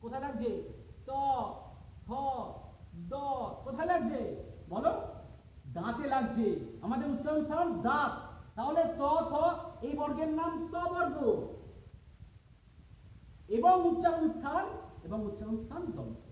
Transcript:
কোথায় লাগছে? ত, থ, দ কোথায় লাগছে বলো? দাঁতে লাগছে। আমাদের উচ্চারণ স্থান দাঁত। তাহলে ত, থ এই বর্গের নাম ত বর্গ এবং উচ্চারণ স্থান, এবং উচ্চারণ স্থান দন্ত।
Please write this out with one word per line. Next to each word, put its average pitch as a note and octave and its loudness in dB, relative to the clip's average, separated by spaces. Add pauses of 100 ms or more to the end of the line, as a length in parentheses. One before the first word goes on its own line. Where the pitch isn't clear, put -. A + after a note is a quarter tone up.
কোথায় B3 -6
লাগছে? A#3 -2 (560)
ত, C4 -10 (960)
থ, - -12 (1000)
দ - -6 (500)
কোথায় C4+ -2
লাগছে E4+ 2 (480)
বলো? A#3+ 4 (760)
দাঁতে G3+ -4
লাগছে। A#3 2 (360)
আমাদের C4 -2
উচ্চারণ D4+ 2
স্থান D#4 2 (140)
দাঁত। C#4 2 (420)
তাহলে D4 2 (160)
ত, C#4 0 (280)
থ - -4 (520)
এই C#4+ -2
বর্গের D4 0
নাম E4 0 (200)
ত - -8 (140)
বর্গ F4+ 0 (2250)
এবং A#3+ 8 (100)
উচ্চারণ E4+ 4
স্থান, C#4+ 0 (400)
এবং G3+ -4
উচ্চারণ G#3+ -4
স্থান C4+ -6
দন্ত। B2 -6 (140)